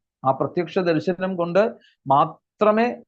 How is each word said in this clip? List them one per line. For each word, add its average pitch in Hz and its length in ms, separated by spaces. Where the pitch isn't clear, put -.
ആ 165 60
പ്രത്യക്ഷ 165 480
ദർശനം 180 560
കൊണ്ട് 180 400
മാത്രമേ 208 1000